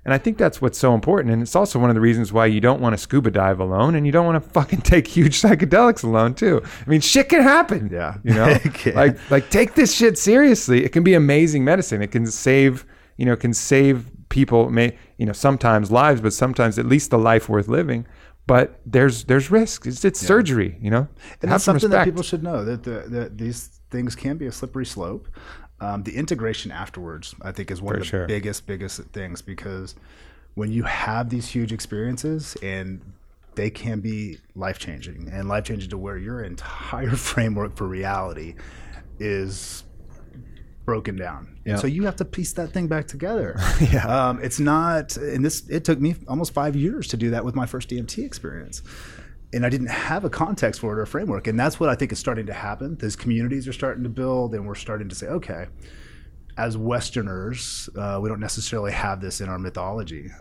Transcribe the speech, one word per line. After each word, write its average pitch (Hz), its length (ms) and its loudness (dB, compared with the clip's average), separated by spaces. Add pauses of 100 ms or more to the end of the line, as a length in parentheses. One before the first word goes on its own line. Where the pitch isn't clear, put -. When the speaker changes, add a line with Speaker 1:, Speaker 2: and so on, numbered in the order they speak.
Speaker 1:
And 135 80 0
I 135 40 4
think 220 200 -2
that's 175 240 2
what's - 180 0
so 123 160 6
important. 131 380 2
And 113 80 2
it's 120 160 0
also 190 200 2
one 123 120 4
of 117 40 4
the 110 80 2
reasons 113 300 4
why 113 140 4
you 107 160 4
don't 127 180 4
wanna 113 180 2
scuba 117 340 0
dive 95 280 2
alone 95 360 2
and 147 100 0
you 143 80 2
don't 170 120 4
wanna 165 140 2
fucking 165 420 0
take - 240 6
huge 156 360 4
psychedelics 196 640 6
alone 113 300 4
too. 170 280 4
I - 260 -10
mean, 156 120 6
shit 269 260 4
can 330 160 6
happen. 269 480 4
Speaker 2:
Yeah. 87 320 -4
Speaker 1:
You 117 100 4
know, 110 120 6
Speaker 2:
<laughs> - 180 6
It 143 100 -2
can. - 220 0
Speaker 1:
like, 139 340 4
like, 135 200 2
take 233 260 4
this 262 180 6
shit 226 240 4
seriously. 220 680 6
It - 80 -2
can 170 100 4
be 180 120 8
amazing 147 500 6
medicine. 151 360 2
It 104 120 -4
can 117 140 0
save, 131 580 4 (320)
you 127 80 -2
know, 123 100 4
can 120 180 0
save 135 560 4 (200)
people, 123 400 4
may, 117 280 2 (200)
you 113 80 -2
know, 104 80 -2
sometimes 113 580 2
lives, 131 300 6
but 110 100 2
sometimes 120 480 0
at 120 60 0
least 139 260 4
the 120 80 4
life 113 300 4
worth 104 180 0
living. 123 400 0 (400)
But 127 380 4
there's, 123 400 4
there's 135 260 2
risks. 220 340 2
It's, 123 200 -6
it's - 180 0
Speaker 2:
Yeah. 180 40 -4
Speaker 1:
surgery, 131 540 2
you 104 80 -4
know? 123 180 2 (340)
Speaker 2:
And - 0 -
Speaker 1:
Have 170 100 0
Speaker 2:
that's 190 140 2
Speaker 1:
some 196 120 6
Speaker 2:
something 202 140 2
that 196 60 6
Speaker 1:
respect. 180 180 4
Speaker 2:
people 175 80 -4
should 165 180 -4
know, 160 240 -4
that 117 180 -6
the, 113 260 -8
that 120 280 -8
these 117 440 -10 (100)
things 123 240 -6
can 143 220 -6
be 147 100 -8
a 147 40 -8
slippery 131 360 -8
slope. 95 400 -10 (540)
Um, 101 220 -6
the 104 120 -10
integration 113 560 -6
afterwards, 85 720 -14
I 92 100 -10
think, 98 200 -10
is 90 100 -10
one 101 120 -6
Speaker 1:
For 107 40 -2
Speaker 2:
of - 40 -6
the 87 40 -8
Speaker 1:
sure. 90 220 -4
Speaker 2:
biggest, 104 400 -8
biggest 95 340 -10 (120)
things, 90 280 -12
because 95 540 -14 (600)
when 107 160 -6
you 117 120 -2
have 117 460 -6
these 120 180 -6
huge 117 240 -6
experiences, 123 920 -8
and 95 400 -10 (540)
they 107 140 -4
can 110 320 -8
be 107 360 -8 (180)
life-changing, 85 760 -10
and 98 160 -8
life-changing 101 420 -6
to 98 80 -10
where 98 200 -10
your 113 260 -10
entire 123 720 -8
<laughs> - 0 -
framework 107 600 -2
for 98 120 -6
reality 92 680 -8 (640)
is 98 640 -8 (1000)
broken 110 300 -6
down. 85 320 -12 (180)
And 104 80 -4
Speaker 1:
Yeah. - 40 -2
Speaker 2:
so 135 100 -4
you 165 180 -4
have 190 120 -4
to 180 80 -6
piece - 280 -10
that 165 200 -8
thing 175 140 -4
back 151 200 -4
together. 165 480 -6 (140)
Speaker 1:
<laughs> - 100 2
Yeah. 123 280 2
Speaker 2:
Um, 123 360 0
it's 127 160 -6
not, 156 580 0
and 139 280 -4
this, - 240 -6
it 160 160 -4
took 156 140 0
me 160 160 0 (120)
almost 156 260 -4
five 147 220 -2
years 180 340 -4
to 120 80 -6
do 117 140 -2
that 117 140 -4
with 123 100 -6
my 127 100 -4
first - 240 -10
D 123 100 -8
M 113 80 -8
T - 160 -10
experience. - 580 -14 (720)
And 120 120 -2
I 123 40 0
didn't 127 180 -2
have 170 380 -6
a - 40 -4
context 156 520 -4
for 107 120 -6
it 107 60 -4
or - 40 -2
a 104 40 -8
framework. 143 400 -6
And 110 120 -2
that's 139 200 -2
what 160 100 0
I 120 60 0
think 117 160 -4
is 104 80 -8
starting 113 280 -6
to 101 60 -10
happen. 104 440 -10
Those 107 180 -8
communities 123 520 -4
are 127 60 -8
starting 123 300 -6
to 123 60 -6
build, 127 440 -4
and 104 140 -8
we're 101 80 -10
starting 104 340 -10
to 92 60 -14
say, - 120 -12
"Okay, 90 380 -8 (920)
as 113 200 -4
Westerners, 113 1200 -8
uh, 101 260 -6
we 107 80 -4
don't 107 100 -8
necessarily 104 520 -8
have 98 300 -6
this 95 200 -10
in 95 80 -8
our 92 80 -8
mythology, 92 720 -10 (120)